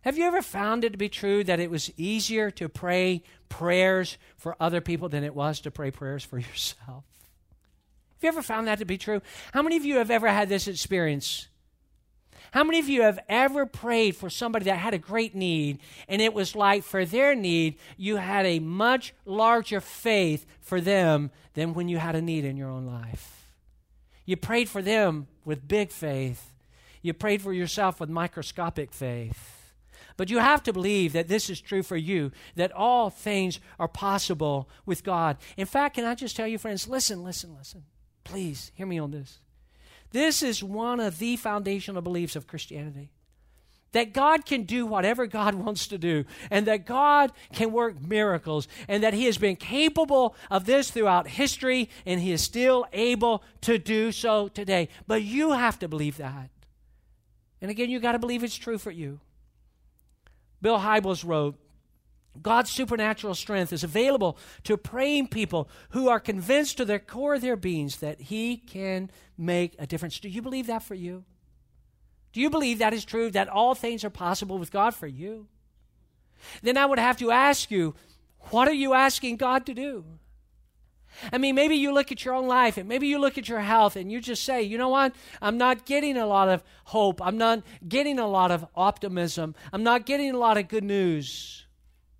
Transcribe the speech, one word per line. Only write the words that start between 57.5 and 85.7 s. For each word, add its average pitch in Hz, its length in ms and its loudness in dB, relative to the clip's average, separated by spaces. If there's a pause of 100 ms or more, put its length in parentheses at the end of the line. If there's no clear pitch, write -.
And 190 120 -6
again, 240 180 -2
you 254 80 -2
gotta 240 220 0
believe 240 240 -2
it's 226 100 -6
true 226 240 -6
for 202 140 -10
you. 147 260 -10 (1400)
Bill 220 160 2
Hybels 196 480 0
wrote, 151 320 -2 (840)
"God's 226 300 2
supernatural 220 640 -2
strength 185 380 -2
is 156 100 -4
available 202 560 2 (240)
to 214 140 0
praying 269 500 0
people 180 420 -2 (220)
who 254 180 2
are 226 120 4
convinced 233 560 0
to 262 80 -2
their 202 160 -2
core 285 340 -2
of 269 60 0
their 247 160 -2
beings 165 400 -4
that 151 240 -8
He 226 380 -4
can 190 520 -6 (260)
make 175 400 0
a 143 120 -8
difference." 165 320 -6
Do 208 80 -14
you 190 120 -8
believe 254 280 -6
that 226 160 -4
for 202 100 -12
you? 185 300 -10 (1080)
Do 226 80 -4
you 285 80 4
believe 277 300 0
that 220 160 2
is 214 100 -6
true, 226 280 -2
that 196 160 0
all 233 260 4
things 233 300 -6
are 208 60 -4
possible 190 480 -4
with 170 120 -8
God 214 240 2
for 156 140 -12
you? 202 400 -12 (1120)
Then 247 140 2
I 277 100 4
would 269 140 2
have 247 160 4
to 233 160 0
ask 269 400 4
you, 165 240 0 (540)
what 247 180 6
are 311 40 4
you 269 220 2
asking 262 420 4
God 262 300 0
to 269 80 -8
do? 247 300 -8 (1300)
I 247 60 0
mean, 269 160 2
maybe 302 200 6
you 277 180 2
look 277 200 2
at - 120 -10
your 254 100 -2
own 254 120 0
life 247 300 6
and 190 120 -8
maybe 262 200 0
you 285 100 2
look 277 200 2
at 214 100 -10
your 226 120 -4
health 208 360 4
and 190 160 -8
you 240 80 -6
just 233 240 -6
say, 254 180 0
"You 214 160 -4
know 254 120 0
what? 262 260 4 (240)
I'm 208 160 0
not 247 300 2